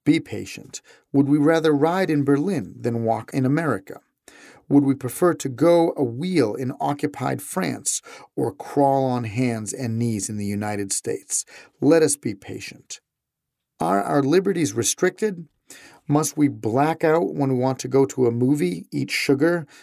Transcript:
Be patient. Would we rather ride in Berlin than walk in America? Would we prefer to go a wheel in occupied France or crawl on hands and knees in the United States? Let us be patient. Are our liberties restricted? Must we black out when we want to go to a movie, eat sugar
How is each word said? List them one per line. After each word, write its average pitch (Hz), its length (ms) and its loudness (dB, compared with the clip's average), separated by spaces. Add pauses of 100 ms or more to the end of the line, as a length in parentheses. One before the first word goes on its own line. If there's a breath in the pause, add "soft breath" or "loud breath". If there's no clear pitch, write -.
Be 156 160 4
patient. - 600 -12 (320 soft breath)
Would 139 160 4
we 143 80 4
rather 156 360 4
ride 165 360 2
in 147 160 0
Berlin 143 560 0
than 117 240 -2
walk 113 300 -4
in 135 100 0
America? 139 560 -2 (680 loud breath)
Would 143 140 6
we 135 100 2
prefer 156 400 0
to - 160 -8
go 170 480 4
a 143 60 0
wheel 123 500 0
in 131 260 -6
occupied 143 640 -4
France - 580 -6 (340 loud breath)
or - 200 -2
crawl 135 500 0
on 123 200 -2
hands 110 500 -4
and 113 240 -6
knees 110 320 -2
in 107 80 -8
the 101 80 -6
United 101 480 -4
States? - 500 -6 (360 loud breath)
Let 156 220 6
us 151 140 2
be 117 180 -8
patient. - 680 -16 (800)
Are 185 220 0
our 147 200 0
liberties 170 500 0
restricted? 175 720 -2 (640 loud breath)
Must 151 280 0
we 147 120 4
black 135 560 0
out 165 280 2
when 139 200 0
we 127 60 0
want 131 200 0
to 131 100 -8
go 135 160 6
to 135 220 0
a 117 60 2
movie, 147 580 0
eat 143 200 -4
sugar 160 560 2 (160 loud breath)